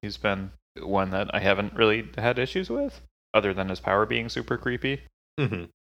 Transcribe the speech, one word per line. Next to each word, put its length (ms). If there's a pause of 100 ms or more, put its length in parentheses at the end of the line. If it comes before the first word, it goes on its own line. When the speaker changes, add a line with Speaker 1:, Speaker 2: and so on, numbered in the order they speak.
Speaker 1:
He's 160
been 340 (280)
one 320
that 240
I 40
haven't 340
really 340 (100)
had 220
issues 320
with, 300 (340)
other 180
than 160
his 100
power 280
being 220
super 280
creepy. 440 (380)
Speaker 2:
Mm-hmm. 260 (260)